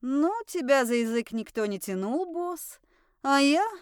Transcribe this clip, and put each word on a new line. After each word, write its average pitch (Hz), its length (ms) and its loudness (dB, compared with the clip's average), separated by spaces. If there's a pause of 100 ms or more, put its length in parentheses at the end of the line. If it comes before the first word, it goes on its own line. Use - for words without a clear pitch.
«Ну, 285 320 0 (140)
тебя 269 380 2
за 233 100 0
язык 233 360 0
никто 220 340 -4
не 196 140 -4
тянул, 220 520 -4
босс, 349 480 -8 (440)
а 277 160 4
я 302 280 4 (140)